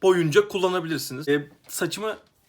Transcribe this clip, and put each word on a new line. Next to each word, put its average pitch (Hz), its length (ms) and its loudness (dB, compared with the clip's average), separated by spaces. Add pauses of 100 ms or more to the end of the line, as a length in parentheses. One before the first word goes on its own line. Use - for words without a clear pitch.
boyunca 180 460 4
kullanabilirsiniz. 165 800 -4
E, 147 200 0 (200)
saçımı 196 500 -6 (300)